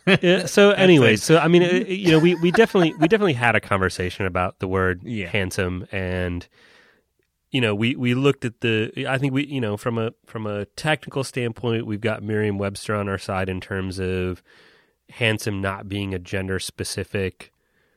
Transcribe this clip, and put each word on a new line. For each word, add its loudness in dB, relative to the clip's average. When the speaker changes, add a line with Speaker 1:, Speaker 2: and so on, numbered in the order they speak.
Speaker 1:
of 4
these. -
Yeah, 4
so 6
Speaker 2:
<laughs> -
That's 2
Speaker 1:
anyway, 8
Speaker 2:
a -4
Speaker 1:
so, 4
I 4
mean, 6
it, 0
you 0
know, 6
we, 6
we 2
definitely, 4
we 0
definitely 2
had 0
a 2
conversation -2
about -4
the -6
word -2
Speaker 2:
Yeah. -8
Speaker 1:
handsome, -4
and, -6
you -2
know, 0
we, -2
we -2
looked 0
at -8
the, -2
I -2
think -2
we, -2
you -6
know, -4
from -6
a, -4
from -12
a -6
technical -6
standpoint, -4
we've -6
got -4
Merriam-Webster -4
on -4
our -2
side -4
in -6
terms -8
of -4
handsome -4
not -6
being -6
a -6
gender-specific -8